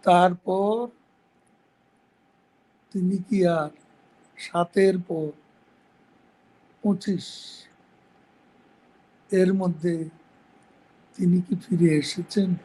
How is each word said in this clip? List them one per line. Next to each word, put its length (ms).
তারপর 680
তিনি 240
কি 120
আর 120
সাতের 580
পর 200
পঁচিশ 440
এর 200
মধ্যে 340
তিনি 320
কি 80
ফিরে 240
এসেছেন? 480